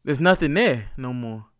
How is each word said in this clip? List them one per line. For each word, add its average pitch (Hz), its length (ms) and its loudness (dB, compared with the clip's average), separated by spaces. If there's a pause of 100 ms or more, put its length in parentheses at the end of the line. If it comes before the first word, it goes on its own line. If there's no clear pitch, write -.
there's 143 160 -2
nothing 165 340 4
there 156 420 0
no 127 160 -6
more. 113 340 -8 (140)